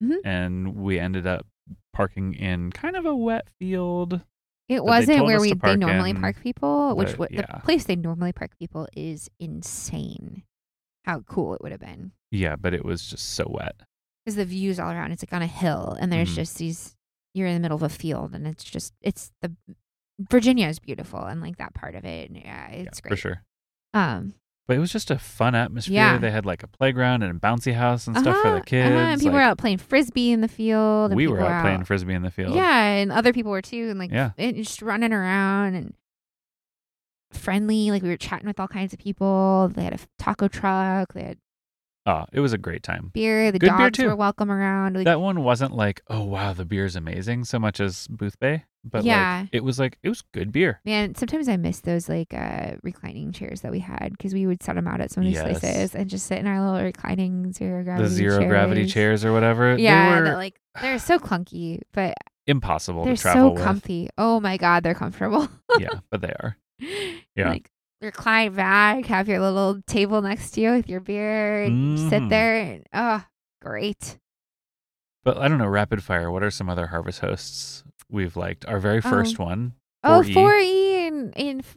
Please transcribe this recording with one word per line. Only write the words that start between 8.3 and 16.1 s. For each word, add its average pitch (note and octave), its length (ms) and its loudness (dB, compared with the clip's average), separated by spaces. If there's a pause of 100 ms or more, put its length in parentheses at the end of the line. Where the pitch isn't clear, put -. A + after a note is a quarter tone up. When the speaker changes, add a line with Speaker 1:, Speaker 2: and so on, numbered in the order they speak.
Speaker 1:
park - 260 -10
people D#3+ 380 -10
is D#3 320 -10 (100)
insane. - 1040 -12 (600)
How E3 160 -6
cool A#2 340 -4
it - 60 -10
would - 120 -12
have - 80 -16
been. - 320 -18 (180)
Speaker 2:
Yeah, F2 260 0
but F2+ 160 -2
it D#2+ 140 -2
was F2 200 -6
just - 280 -10
so - 160 -4
wet. - 260 -8 (480)
Speaker 1:
'Cause G#3+ 120 -8
the G3+ 100 -2
views F#3 320 -4
all E3+ 140 -6
around, E3 200 -8
it's, E3+ 120 -10
like, - 100 -14
on F3 80 -2
a E3 60 -2
hill, - 520 -2
and F3+ 120 0